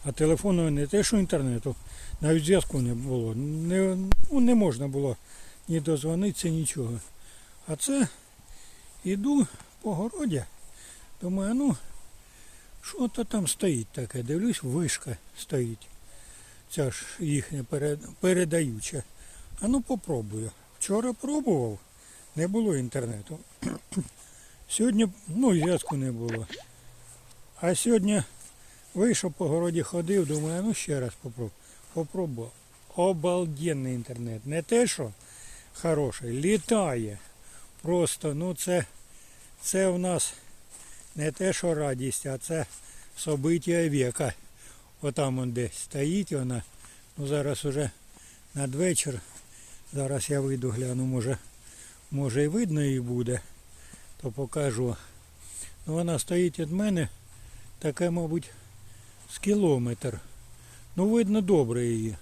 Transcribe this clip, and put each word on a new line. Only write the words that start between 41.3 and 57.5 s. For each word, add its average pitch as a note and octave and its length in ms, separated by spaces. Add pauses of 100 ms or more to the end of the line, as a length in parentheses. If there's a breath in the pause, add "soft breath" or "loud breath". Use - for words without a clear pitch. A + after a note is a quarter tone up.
те, F#3 220
що F3 200
радість, C3+ 520
а C3+ 120
це D#3+ 280 (520 loud breath)
собиття E3 720
віка. C3 440 (680 loud breath)
Отам C3+ 380
он B2+ 120
десь A#2+ 260
стоїть D#3+ 540
вона. B2+ 320 (540 loud breath)
Ну, C#3+ 100
зараз C#3+ 380
уже C#3+ 240 (640 loud breath)
надвечір. C#3 680 (720 loud breath)
Зараз C#3 360
я C#3+ 100
вийду, C3+ 300
гляну, B2+ 360
може, B2+ 320 (720 loud breath)
може, C#3 320
і D3 40
видно D#3+ 360
її C3+ 160
буде, A#2+ 420 (800 loud breath)
то C3 100
покажу. B2+ 640 (920 loud breath)
Ну, D#3 60
вона E3+ 260
стоїть F3 400
від D#3 120
мене, F#3 380 (680 loud breath)